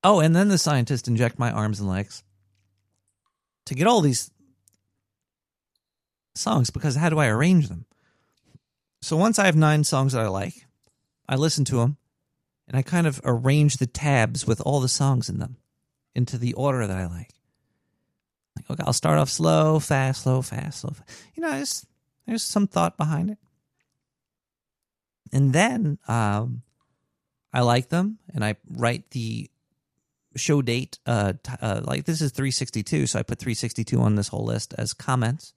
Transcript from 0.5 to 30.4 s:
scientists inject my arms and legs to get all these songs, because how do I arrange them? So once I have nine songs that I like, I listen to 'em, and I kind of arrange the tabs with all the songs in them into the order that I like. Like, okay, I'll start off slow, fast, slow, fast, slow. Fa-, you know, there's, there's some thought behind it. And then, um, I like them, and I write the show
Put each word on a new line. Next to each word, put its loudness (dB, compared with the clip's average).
scientists 0
inject 0
my -2
arms -2
and -4
legs -6
to -6
get 2
all 6
these 0
songs, 0
because -4
how 2
do 0
I 4
arrange 4
them? -10
So -4
once 2
I 4
have 4
nine 4
songs 0
that 0
I 0
like, -6
I 0
listen 0
to 0
'em, 2
and -2
I 2
kind 0
of -2
arrange 2
the 0
tabs 0
with 0
all 0
the 0
songs 0
in -6
them -8
into -2
the -4
order -2
that -4
I -4
like. -10
Like, -12
okay, -6
I'll 0
start 2
off 2
slow, 2
fast, -2
slow, 2
fast, -10
slow. -8
Fa-, -16
you -8
know, -4
there's, -6
there's -4
some 0
thought -2
behind -2
it. -14
And 4
then, 0
um, -2
I -2
like 2
them, -2
and -2
I -2
write -4
the -8
show 2